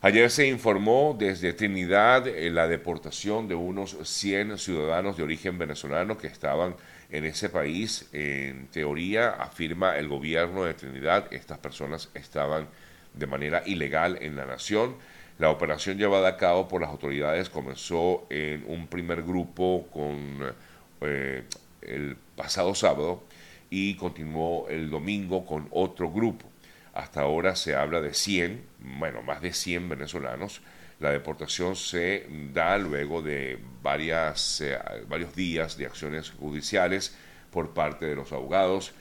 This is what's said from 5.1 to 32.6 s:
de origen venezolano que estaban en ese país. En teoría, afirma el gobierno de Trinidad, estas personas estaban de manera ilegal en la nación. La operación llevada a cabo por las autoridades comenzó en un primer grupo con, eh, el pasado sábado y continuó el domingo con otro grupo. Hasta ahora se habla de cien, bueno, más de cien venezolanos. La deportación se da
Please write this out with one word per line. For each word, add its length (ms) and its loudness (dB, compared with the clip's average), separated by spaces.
de 60 -2
origen 340 -4
venezolano 580 -2
que 120 -10
estaban 480 -2
en 160 -4
ese 240 -4
país. 640 -2
En 540 -6
teoría, 600 0
afirma 680 0
el 100 -2
gobierno 580 0
de 100 -2
Trinidad, 580 0
estas 240 -12
personas 560 -8
estaban 540 -2
de 100 -6
manera 400 -2
ilegal 560 0
en 140 -8
la 100 -6
nación. 500 0
La 100 8
operación 480 0
llevada 320 6
a 80 -4
cabo 300 4
por 140 0
las 100 -4
autoridades 580 -2
comenzó 800 0
en 380 -4
un 200 -6
primer 360 -2
grupo 680 0
con, 640 -6
eh, 420 -2
el 340 -6
pasado 400 0
sábado 480 2
y 240 0
continuó 760 -4
el 220 -4
domingo 560 -2
con 240 -6
otro 400 0
grupo. 340 0
Hasta 260 -8
ahora 380 2
se 180 0
habla 240 2
de 140 -2
cien, 500 2
bueno, 420 -6
más 200 -4
de 100 -2
cien 380 -2
venezolanos. 720 -6
La 100 2
deportación 640 -2
se 500 -2
da 240 4